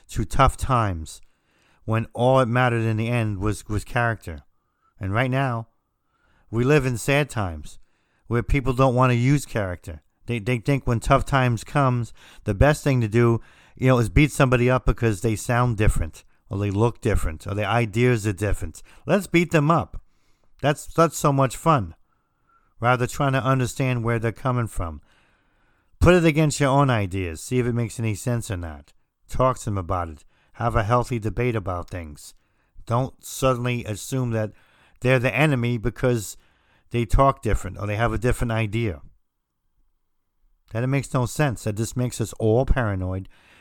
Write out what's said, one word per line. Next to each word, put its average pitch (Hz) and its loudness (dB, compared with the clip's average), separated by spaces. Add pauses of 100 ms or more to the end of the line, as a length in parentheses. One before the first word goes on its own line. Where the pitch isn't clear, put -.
through - -4
tough 131 4
times 101 -2 (640)
when 113 -2
all 131 4
it 127 2
mattered 120 2
in 113 0
the 113 -2
end 110 -2
was, 104 -4
was 104 -4
character. 110 -4 (580)
And 98 -6
right 127 0
now, 127 -2 (800)
we 113 0
live 143 4
in 127 -2
sad 143 0
times 85 -8 (480)
where 117 -2
people 135 0
don't 127 4
want 123 4
to 120 2
use 120 2
character. 92 -6 (240)
They, 117 -6
they 117 -2
think 135 -2
when 120 0
tough 135 2
times 127 0
comes, 127 0 (320)
the 107 -2
best 139 4
thing 131 2
to 113 0
do, 117 4 (360)
you 123 0
know, 127 6
is 113 2
beat 143 4
somebody 123 4
up 127 2
because 113 0
they 110 0
sound 120 0
different, 98 0 (260)
or 98 -4
they 101 -2
look 110 0
different, 90 -2
or 98 -6
their 101 -2
ideas 117 2
are 107 0
different. 92 -4 (240)
Let's 185 0
beat 170 2
them 151 4
up. - -2 (580)
That's, 147 -2
that's 160 0
so 147 2
much 135 0
fun. 127 0 (880)
Rather 123 2
trying 139 -2
to 135 0
understand 127 0
where 117 0
they're 113 -2
coming 123 -2
from. 82 -8 (1000)
Put 170 8
it 175 4
against 156 2
your 143 4
own 139 4
ideas. 92 -2
See - -2
if 120 0
it 120 0
makes 117 -4
any 110 -2
sense 120 -4
or 98 -4
not. 80 -12 (360)
Talk 131 0
to - -16
them 101 -2
about 87 -4
it. 78 -18 (300)
Have 113 -2
a 117 2
healthy 117 0
debate 110 -4
about 90 -6
things. 80 -14 (520)
Don't - -2
suddenly 123 -2
assume 123 -4
that 110 -2 (480)
they're 127 4
the 120 0
enemy 120 0
because 117 -2 (540)
they 120 -2
talk 135 2
different 92 -4
or 98 -8
they 104 -4
have 113 0
a 113 -2
different 120 0
idea. 110 -2 (1700)
That 113 -4
it 127 -2
makes 135 -2
no 123 0
sense. 135 -2
That 104 -4
just 110 -4
makes 123 -4
us 113 -4
all 113 2
paranoid. 95 -2 (320)